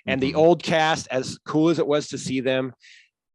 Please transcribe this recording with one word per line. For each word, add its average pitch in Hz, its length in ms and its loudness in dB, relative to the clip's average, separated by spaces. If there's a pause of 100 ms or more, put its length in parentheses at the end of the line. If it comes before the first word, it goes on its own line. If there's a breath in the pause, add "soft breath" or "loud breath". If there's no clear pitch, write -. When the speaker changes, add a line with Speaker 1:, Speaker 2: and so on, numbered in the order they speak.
Speaker 1:
And 131 140 0
the 131 100 0
Speaker 2:
Mm-hmm. - 80 -4
Speaker 1:
old 165 240 4
cast, 160 480 0
as 131 340 -6
cool 156 240 2
as 160 80 0
it 165 80 0
was 147 240 0
to 143 80 -8
see 131 220 -4
them, 131 340 -2 (600 loud breath)